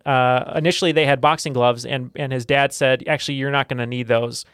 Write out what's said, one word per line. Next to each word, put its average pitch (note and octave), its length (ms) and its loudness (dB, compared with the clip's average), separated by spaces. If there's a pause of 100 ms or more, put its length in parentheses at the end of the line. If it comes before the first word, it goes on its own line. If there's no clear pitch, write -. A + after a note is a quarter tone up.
uh, B2+ 500 2
initially E3 360 0
they D3+ 120 4
had C#3 160 2
boxing D3+ 320 0
gloves, B2 320 2
and, B2+ 300 -6
and C3+ 180 -6
his B2 140 -6
dad C#3 260 2
said, C3 360 0
"Actually, D3 260 -2
you're C3+ 160 -4
not C#3 180 0
gonna B2 180 -4
need B2 200 -6
those." A#2 460 -2